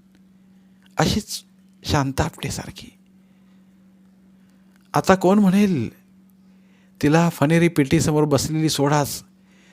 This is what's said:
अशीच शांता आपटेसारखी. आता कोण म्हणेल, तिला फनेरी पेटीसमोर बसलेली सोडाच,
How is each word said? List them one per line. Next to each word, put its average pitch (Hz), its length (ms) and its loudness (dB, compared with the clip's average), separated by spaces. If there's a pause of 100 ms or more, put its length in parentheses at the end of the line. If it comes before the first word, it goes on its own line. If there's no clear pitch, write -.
(1000)
अशीच - 460 -4 (400)
शांता 139 400 -2
आपटेसारखी. - 640 -12 (2000)
आता 147 200 2
कोण 185 240 2
म्हणेल, 190 520 2 (1120)
तिला 160 260 4
फनेरी 165 400 2
पेटीसमोर 151 560 0
बसलेली 156 440 -2
सोडाच, 143 560 -2 (480)